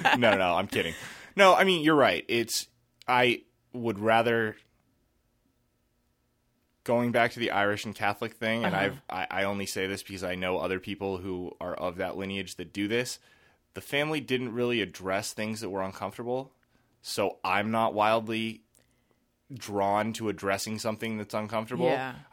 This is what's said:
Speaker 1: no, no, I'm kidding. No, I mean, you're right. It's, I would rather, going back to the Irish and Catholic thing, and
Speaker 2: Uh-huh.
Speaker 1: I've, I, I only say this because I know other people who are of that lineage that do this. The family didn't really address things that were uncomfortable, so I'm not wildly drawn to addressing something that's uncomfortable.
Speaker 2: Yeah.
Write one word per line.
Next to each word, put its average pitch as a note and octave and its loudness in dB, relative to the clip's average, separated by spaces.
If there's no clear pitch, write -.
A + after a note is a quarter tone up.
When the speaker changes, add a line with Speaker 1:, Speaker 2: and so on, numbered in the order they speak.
Speaker 1:
no, A2+ 6
no, F2+ 2
I'm F#2+ 0
kidding. E2 -2
No, F#3+ 10
I E3+ 6
mean, F3+ 4
you're D#3 6
right. G#2 6
It's, A#2 0
I B2 4
would A#2 -2
rather, A2+ 4
going A#2+ 2
back A#2+ 4
to A#2+ -12
the A#2 0
Irish G2+ 0
and G2+ -8
Catholic G#2+ -4
thing, A2+ -2
and F#2+ 0
Speaker 2:
Uh-huh. G2 2
Speaker 1:
I've, G2+ -2
I, G2 -2
I - 0
only G2+ -2
say F#2+ -2
this G2 -6
because F#2 -10
I F2+ -4
know F#2 -2
other F#2 -2
people G2 -4
who F2+ -6
are F2 -6
of F2 -4
that F#2 -4
lineage F#2+ -6
that E2+ -12
do G2+ -2
this. B2 -2
The G2 -12
family D3 -2
didn't B2+ -2
really A#2+ 0
address F#2 -4
things A2 -6
that G2 -6
were G2 -4
uncomfortable, A#2 -6
so - -2
I'm G2+ 2
not A2+ 2
wildly A2 0
drawn G#2 0
to A2 -6
addressing G2 -2
something A2 -6
that's G#2 -8
uncomfortable. A2 -4
Speaker 2:
Yeah. B2+ 0